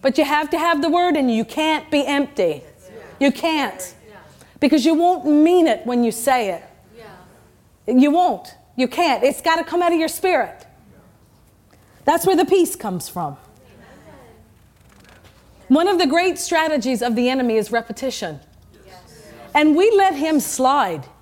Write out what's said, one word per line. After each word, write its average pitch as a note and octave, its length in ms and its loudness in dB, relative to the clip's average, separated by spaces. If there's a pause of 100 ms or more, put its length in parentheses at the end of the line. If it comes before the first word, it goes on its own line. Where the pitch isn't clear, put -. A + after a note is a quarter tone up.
But C4+ 140 0
you D#4 80 2
have D4 260 -2
to E4 80 -2
have E4 220 0
the E4 80 -2
word F4 280 0
in C4+ 120 0
you. A#3 80 0
You A3 80 -2
can't D4+ 460 -4
be C#4+ 160 0
empty. C#4 560 -2 (560)
You C#4 120 4
can't. D4+ 640 -4 (640)
Because C#4+ 240 2
you D#4+ 100 4
won't E4+ 320 0
mean D#4+ 400 4
it B3 200 0
when A#3+ 180 0
you A3+ 80 0
say B3 380 -2
it. E3+ 120 -8 (1200)
You B3+ 240 4
won't. D#4 440 -2 (220)
You B3+ 120 0
can't. C4+ 340 -2
It's C#4 180 0
gotta E4 240 -2
come F4 180 -4
out E4+ 100 2
of E4+ 60 0
your D#4+ 100 0
spirit. D#4+ 580 -4 (1400)
That's E4 220 0
where F#4+ 100 2
the E4+ 80 2
peace E4+ 320 0
comes F#3 320 -8
from. D3 280 -8 (2250)
One D#4 180 4
of G4 120 0
the F4 80 2
great E4+ 320 0
strategies C#4+ 640 -2
of A#3+ 120 -2
the B3 140 0
enemy B3+ 280 0
is G#3+ 140 -2
repetition. A3+ 720 -6 (1120)
And D4+ 220 4
we G4 200 4
let F#4+ 180 4
him D4+ 260 0
slide. A#3+ 680 -2 (160)